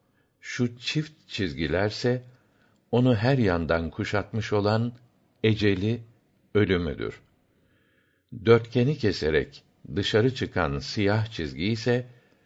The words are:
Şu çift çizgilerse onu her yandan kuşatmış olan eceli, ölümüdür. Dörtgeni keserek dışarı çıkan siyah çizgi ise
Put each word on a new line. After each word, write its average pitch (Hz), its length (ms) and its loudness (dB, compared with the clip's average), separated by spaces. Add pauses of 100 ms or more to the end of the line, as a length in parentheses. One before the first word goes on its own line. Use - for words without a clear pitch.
(400)
Şu - 380 -4
çift - 500 -6
çizgilerse 98 960 -2 (640)
onu 127 260 4
her 123 220 2
yandan 85 520 0
kuşatmış 104 640 -4
olan 107 400 0 (520)
eceli, 107 580 2 (520)
ölümüdür. 85 680 0 (1200)
Dörtgeni 120 540 4
keserek 78 640 0 (320)
dışarı 110 380 2
çıkan 82 440 -2
siyah 104 480 0
çizgi 73 380 -8
ise 120 420 0 (400)